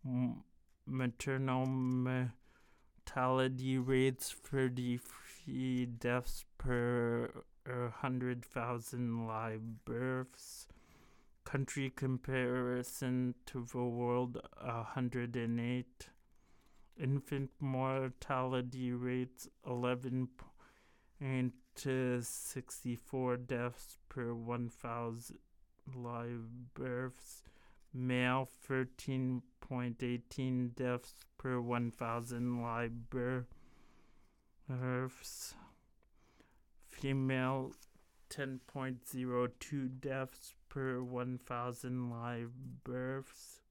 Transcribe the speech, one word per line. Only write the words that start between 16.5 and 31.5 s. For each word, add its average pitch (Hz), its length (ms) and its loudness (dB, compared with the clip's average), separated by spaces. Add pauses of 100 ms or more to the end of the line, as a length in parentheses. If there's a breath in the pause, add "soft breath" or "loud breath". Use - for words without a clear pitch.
Infant 139 500 2 (100)
mortality 131 1300 0
rates, 123 560 -2 (180)
eleven 123 640 2 (920 loud breath)
point 131 340 2 (220)
to 127 460 2
sixty-four 123 1120 -2
deaths 123 640 -4 (100)
per 117 260 -2
one 120 340 -2
thousand 117 720 -4 (560)
live 120 800 -6
births. 127 680 -4 (540 loud breath)
Male, 127 480 4 (160)
thirteen 131 800 2 (180)
point 123 440 -2
eighteen 123 760 0
deaths 123 380 0 (240)
per 127 240 2